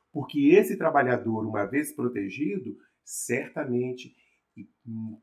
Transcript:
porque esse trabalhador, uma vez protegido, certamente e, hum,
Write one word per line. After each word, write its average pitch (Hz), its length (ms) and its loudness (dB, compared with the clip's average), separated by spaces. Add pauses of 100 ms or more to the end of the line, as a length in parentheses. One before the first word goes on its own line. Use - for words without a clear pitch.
(100)
porque 143 440 2
esse 208 220 6
trabalhador, 123 680 2
uma 107 200 -2
vez 139 260 -4
protegido, 120 840 -6 (280)
certamente 127 1120 -6 (400)
e, - 140 -18 (160)
hum, 113 380 -10